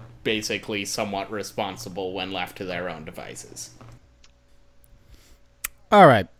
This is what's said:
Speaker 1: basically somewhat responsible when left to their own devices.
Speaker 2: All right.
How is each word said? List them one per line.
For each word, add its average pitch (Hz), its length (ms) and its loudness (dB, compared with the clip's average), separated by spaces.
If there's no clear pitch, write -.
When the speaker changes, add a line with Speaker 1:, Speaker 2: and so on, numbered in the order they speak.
Speaker 1:
basically 107 580 -4
somewhat 98 480 -6
responsible 95 800 -6
when 95 220 -6
left 90 240 -6
to 98 80 -8
their 90 240 -6
own 80 160 -12
devices. - 640 -14
Speaker 2:
All 202 160 12
right. 113 220 8